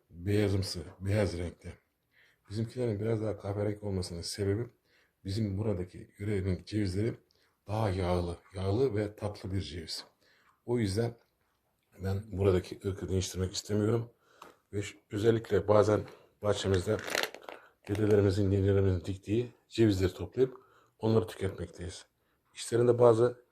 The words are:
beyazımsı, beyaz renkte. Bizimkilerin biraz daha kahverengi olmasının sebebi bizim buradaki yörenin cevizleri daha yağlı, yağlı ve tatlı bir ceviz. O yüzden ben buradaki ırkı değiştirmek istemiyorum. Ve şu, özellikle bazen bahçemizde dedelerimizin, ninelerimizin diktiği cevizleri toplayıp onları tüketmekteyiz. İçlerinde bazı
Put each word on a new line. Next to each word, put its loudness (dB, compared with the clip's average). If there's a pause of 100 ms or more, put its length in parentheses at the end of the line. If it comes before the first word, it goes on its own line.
beyazımsı, 0 (200)
beyaz 0
renkte. -10 (720)
Bizimkilerin -4
biraz 0
daha -4
kahverengi -4
olmasının -4
sebebi -2 (560)
bizim -2
buradaki -4 (120)
yörenin -2
cevizleri -2 (500)
daha 0
yağlı, -2 (160)
yağlı 0
ve -2
tatlı -8
bir -2
ceviz. -10 (600)
O -2
yüzden -2 (840)
ben -2
buradaki 0
ırkı -6
değiştirmek -2
istemiyorum. -2 (600)
Ve -4
şu, -10 (140)
özellikle 2
bazen 4 (400)
bahçemizde 0 (880)
dedelerimizin, 4
ninelerimizin 4
diktiği -4 (140)
cevizleri 4
toplayıp -2 (380)
onları 2
tüketmekteyiz. -8 (480)
İçlerinde 2
bazı 6